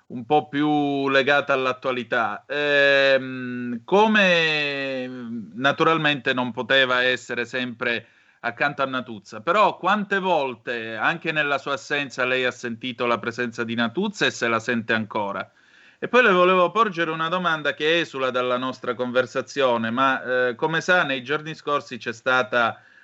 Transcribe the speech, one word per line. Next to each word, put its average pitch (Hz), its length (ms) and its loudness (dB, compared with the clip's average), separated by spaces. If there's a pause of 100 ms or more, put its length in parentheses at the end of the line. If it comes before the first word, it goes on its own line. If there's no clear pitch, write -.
un 120 200 -12
po' 147 220 2
più 143 600 0
legata 139 460 2
all'attualità. 123 920 -2
Ehm, 135 1400 2
come 156 1300 2 (440)
naturalmente 143 800 2
non 127 180 -4
poteva 127 500 2
essere 120 440 -2
sempre 120 600 -4 (340)
accanto 143 420 -2
a - 20 0
Natuzza, 117 560 -8
però 180 380 2
quante 196 400 0
volte 127 760 -2
anche 160 380 -2
nella 147 240 0
sua 143 160 -4
assenza 135 540 -4
lei 127 180 0
ha 127 60 0
sentito 123 560 -6
la 117 120 2
presenza 117 460 -4
di 113 100 -6
Natuzza 139 520 -2
e 127 40 4
se - 160 -4
la 113 120 2
sente 117 340 -2
ancora? 104 580 -4 (480)
E - 100 -6
poi 247 140 4
le 214 100 6
volevo 180 380 4
porgere 170 400 0
una 160 180 -4
domanda 160 440 -2
che 156 280 0
esula 135 280 -2
dalla 123 300 0
nostra 123 340 -6
conversazione, 123 960 0
ma, 127 580 0
eh, 120 60 -2
come 160 280 -2
sa, 180 220 2
nei 135 180 -4
giorni 151 320 -6
scorsi 143 420 -6
c'è 117 160 -8
stata 120 640 0 (260)